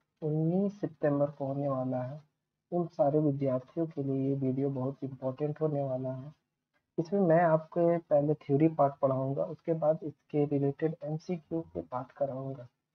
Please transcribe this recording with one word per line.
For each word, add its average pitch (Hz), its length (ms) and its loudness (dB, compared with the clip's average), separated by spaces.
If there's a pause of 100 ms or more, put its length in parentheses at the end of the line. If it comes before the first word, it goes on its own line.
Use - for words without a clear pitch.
(220)
उन्नीस 165 580 0
सितंबर 147 500 -2
को 143 160 -8
होने 139 220 -4
वाला 127 340 -4
है, 139 220 -10 (480)
उन 175 140 0
सारे 151 320 2
विद्यार्थियों 139 680 0
के 156 160 -6
लिए 135 260 0
ये 139 60 2
video 135 360 0
बहुत 135 340 -4
important 135 560 -6
होने 151 220 0
वाला 131 320 -4
है। 135 180 -14 (680)
इसमें 202 220 0
मैं 170 220 6
आपको 170 560 2
पहले 147 360 2
theory 147 340 4
part 143 260 2
पढ़ाऊंगा, 135 500 0
उसके 165 280 -6
बाद 160 300 2
इसके 147 420 -2
related 143 580 0
एमसीक्यू 160 580 -6
के 165 200 -8
पार्ट 131 320 -8
कराऊंगा। 135 560 -6 (260)